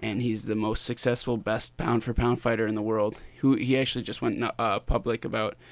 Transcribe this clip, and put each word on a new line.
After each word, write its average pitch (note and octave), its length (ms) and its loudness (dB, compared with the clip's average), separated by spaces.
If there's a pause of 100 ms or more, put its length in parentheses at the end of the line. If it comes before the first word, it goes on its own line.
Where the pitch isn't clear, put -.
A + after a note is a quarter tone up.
And A2+ 200 -2
he's A2+ 240 -2
the G#2 100 -2
most G#2+ 300 -2
successful, A#2+ 520 0
best A2 380 -4
pound A#2 280 0
for A#2+ 100 -4
pound A#2+ 280 2
fighter A2+ 260 2
in G#2+ 80 0
the G#2+ 60 -2
world. G#2+ 360 0 (220)
Who C3+ 160 6
he B2+ 220 2
actually A#2+ 260 0
just - 180 -6
went, A#2 200 0 (160)
uh, G#2+ 220 2
public A#2 460 -2
about A2 320 -2 (140)